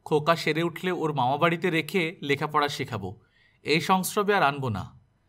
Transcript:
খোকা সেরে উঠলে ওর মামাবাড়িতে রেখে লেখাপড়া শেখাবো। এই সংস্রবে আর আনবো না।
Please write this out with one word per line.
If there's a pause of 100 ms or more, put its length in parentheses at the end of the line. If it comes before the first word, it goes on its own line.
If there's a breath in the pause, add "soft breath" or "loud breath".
খোকা
সেরে
উঠলে
ওর
মামাবাড়িতে
রেখে
লেখাপড়া
শেখাবো। (420 soft breath)
এই
সংস্রবে
আর
আনবো
না। (280)